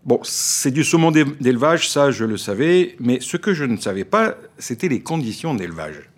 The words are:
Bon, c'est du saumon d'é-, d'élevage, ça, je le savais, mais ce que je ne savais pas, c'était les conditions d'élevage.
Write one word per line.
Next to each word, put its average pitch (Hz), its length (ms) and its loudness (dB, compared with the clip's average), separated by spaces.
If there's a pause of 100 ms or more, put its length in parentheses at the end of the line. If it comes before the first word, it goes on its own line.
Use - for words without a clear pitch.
Bon, 123 180 2
c'est - 480 -2
du 151 140 0
saumon 165 260 4
d'é-, 156 140 4 (160)
d'élevage, 131 480 2
ça, 143 220 4
je 113 120 -2
le 107 140 -2
savais, 165 640 0
mais 123 180 0
ce - 160 -8
que 190 180 0
je 151 120 -2
ne 117 100 0
savais 98 300 -4
pas, 220 300 0 (220)
c'était - 300 -6
les 117 140 0
conditions 151 520 -4
d'élevage. 80 640 -8